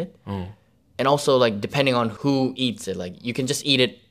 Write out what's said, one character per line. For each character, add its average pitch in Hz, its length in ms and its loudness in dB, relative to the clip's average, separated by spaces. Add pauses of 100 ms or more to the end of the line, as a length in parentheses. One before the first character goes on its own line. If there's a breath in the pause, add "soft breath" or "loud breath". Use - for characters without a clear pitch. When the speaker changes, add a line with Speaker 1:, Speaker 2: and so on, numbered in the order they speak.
Speaker 1:
it. 185 140 -10 (120)
Speaker 2:
Mm. 98 200 -6 (520)
Speaker 1:
And 127 120 0
also, 143 280 4
like, 113 220 2
depending 139 340 2
on 120 140 0
who 131 480 0
eats 123 340 -4
it, 92 80 -4
like, 90 220 -8
you 117 140 -6
can 131 120 -2
just - 200 -4
eat 135 160 4
it 120 160 0 (120)